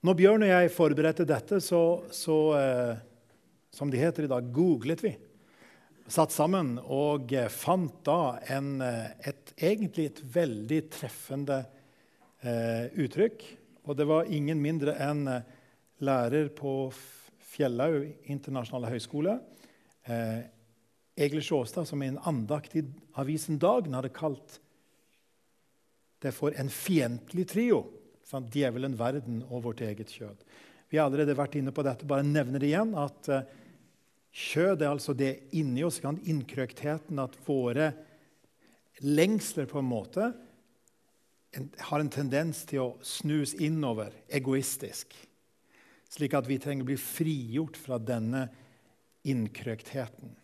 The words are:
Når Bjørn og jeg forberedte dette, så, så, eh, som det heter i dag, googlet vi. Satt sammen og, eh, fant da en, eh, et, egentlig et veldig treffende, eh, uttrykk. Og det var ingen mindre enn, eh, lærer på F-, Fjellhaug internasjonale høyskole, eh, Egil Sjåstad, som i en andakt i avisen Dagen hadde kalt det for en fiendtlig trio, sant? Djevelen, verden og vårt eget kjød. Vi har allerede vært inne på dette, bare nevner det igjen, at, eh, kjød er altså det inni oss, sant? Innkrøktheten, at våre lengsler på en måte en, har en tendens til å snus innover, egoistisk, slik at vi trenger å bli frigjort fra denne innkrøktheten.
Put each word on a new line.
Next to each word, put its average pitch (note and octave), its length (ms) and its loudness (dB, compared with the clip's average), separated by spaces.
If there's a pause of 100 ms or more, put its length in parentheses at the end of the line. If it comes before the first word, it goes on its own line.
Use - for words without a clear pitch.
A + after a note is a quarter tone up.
Når F#3 100 8
Bjørn G3+ 300 8
og G3 60 8
jeg F3+ 240 8
forberedte D#3 520 4
dette, D#3 380 2
så, E3+ 160 4 (340)
så, D#3 220 0 (180)
eh, B2 460 2 (720)
som C#3+ 180 -4
det B2+ 120 2
heter E3 240 2
i C#3 40 -2
dag, B2 240 0
googlet D#3 480 4
vi. F#3+ 120 0 (960)
Satt D#3+ 240 4
sammen D3+ 460 2
og, C#3 540 0
eh, B2 160 2
fant F3 480 0 (100)
da C#3+ 320 2 (140)
en, C#3 160 -2 (160)
eh, A#2 240 -4 (240)
et, - 240 -16
egentlig F#3+ 500 0
et - 140 -8 (160)
veldig C3 420 0 (140)
treffende, C#3 640 -6 (840)
eh, A#2 600 -2
uttrykk. E3+ 420 0 (460)
Og C#3+ 80 -2
det D3 100 2
var D#3 220 2
ingen D3+ 340 0
mindre D3 380 0
enn, C#3+ 280 0
eh, B2+ 140 -2 (640)
lærer C#3 500 2
på C3+ 380 -4
F-, - 400 -20 (160)
Fjellhaug C#3+ 800 0
internasjonale B2+ 640 -6
høyskole, D#3 480 -2 (640)
eh, A#2 400 -4 (720)
Egil D3 240 0
Sjåstad, D3 460 -2
som C#3+ 140 -4
i C3+ 40 -2
en C3+ 160 -4
andakt D3 560 -2
i D#3 60 -2 (340)
avisen D3+ 400 -2
Dagen F3 400 2
hadde C3 160 -6
kalt - 460 -6 (1600)
det C#3 100 -2
for D3 220 -2
en C#3 160 -4
fiendtlig D#3 800 0
trio, A3 300 4 (420)
sant? B2 320 -10
Djevelen, C3 400 0
verden A#2 560 -2
og A#2+ 140 -6
vårt A#2 180 -6
eget G#2 320 -6
kjød. G2+ 300 -16 (440)
Vi D3+ 80 0
har D3+ 140 4
allerede C#3+ 240 2
vært C#3+ 240 -2
inne C3+ 160 -2
på D3+ 80 -2
dette, C3+ 240 -2
bare C#3 160 2
nevner C#3+ 380 2
det C#3+ 100 2
igjen, G#3 240 2
at, C#3+ 340 -4
eh, C3+ 140 2 (880)
kjød E3+ 520 2
er C#3+ 100 2
altså C#3+ 240 -2
det C3+ 320 -2 (100)
inni C3+ 240 0
oss, E3+ 160 0
sant? D3 240 -4
Innkrøktheten, D3 960 -4
at B2+ 160 -4 (100)
våre C#3 500 2 (1080)
lengsler D#3 640 2
på C#3+ 140 -4
en C3 100 -2
måte F#3 440 -2 (1200)
en, C3+ 220 -8
har - 200 -2
en D3+ 120 0
tendens C#3+ 540 -2
til C#3 140 -4
å B2+ 240 -2
snus D3 520 -2
innover, C3+ 580 -2 (160)
egoistisk, - 880 -4 (920)
slik D3 260 -2
at C3 120 2
vi C3 120 -2
trenger C#3 260 -4
å B2+ 100 -2
bli - 20 -4
frigjort C#3+ 800 -4
fra B2+ 220 -6
denne A#2+ 500 -2 (760)
innkrøktheten. A#2 1200 -6